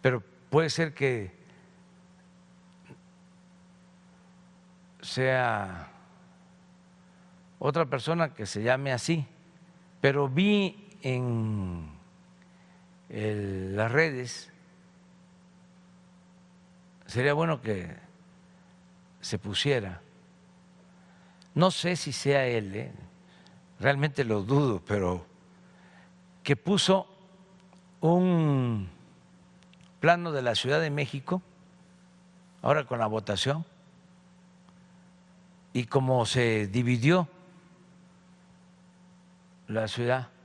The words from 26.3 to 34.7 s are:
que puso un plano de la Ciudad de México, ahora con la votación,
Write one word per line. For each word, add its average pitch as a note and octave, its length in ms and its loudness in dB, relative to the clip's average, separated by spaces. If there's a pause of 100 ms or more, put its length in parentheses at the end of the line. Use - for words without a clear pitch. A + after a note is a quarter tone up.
que C#3 120 2
puso F#3+ 520 2 (960)
un D3+ 880 2 (1120)
plano E3+ 320 2
de C3+ 120 -2
la A#2+ 100 2
Ciudad C#3 260 0
de D#3 120 0
México, D3 500 -4 (1200)
ahora C#3+ 240 0
con A#2+ 140 -8
la A2 80 -2
votación, A2 580 -4 (2000)